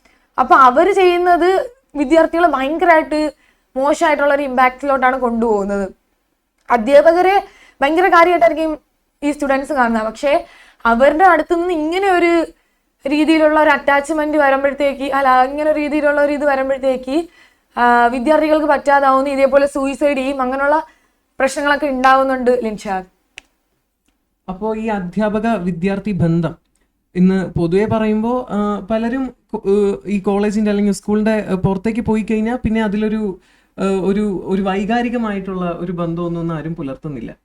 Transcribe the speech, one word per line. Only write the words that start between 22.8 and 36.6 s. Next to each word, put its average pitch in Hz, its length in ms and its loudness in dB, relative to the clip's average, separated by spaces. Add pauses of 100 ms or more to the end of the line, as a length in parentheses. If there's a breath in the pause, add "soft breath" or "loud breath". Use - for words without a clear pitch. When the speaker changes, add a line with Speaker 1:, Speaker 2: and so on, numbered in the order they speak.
Speaker 2:
അപ്പോ 208 280 -6
ഈ 220 100 -6
അധ്യാപക 208 600 -2
വിദ്യാർത്ഥി 196 680 -2
ബന്ധം 165 440 0 (580)
ഇന്ന് 185 440 2
പൊതുവെ 175 280 0
പറയുമ്പോ, 220 640 -2
ആ, 202 400 -4
പലരും 240 440 -4 (180)
കൊ-, 208 140 -8
ഏ, 202 280 2 (120)
ഈ 202 140 -4
കോളേജിന്റെ 208 500 0
അല്ലെങ്കിൽ 202 220 0
സ്കൂളിന്റെ, 214 580 -2
ഏ, 185 40 0
പുറത്തേക്ക് 196 460 -2
പോയി 220 300 -2
കഴിഞ്ഞാൽ 220 260 -2
പിന്നെ 220 280 -2
അതിലൊരു, 214 540 -4 (420 soft breath)
ഏ, 190 40 -2
ഒരു, 196 600 -2
ഒരു 190 180 -4
വൈകാരികമായിട്ടുള്ള 196 1160 -4
ഒരു 180 140 -8
ബന്ധമൊന്നും 170 480 -6
ഒന്നും 165 140 -6
ആരും 160 200 -8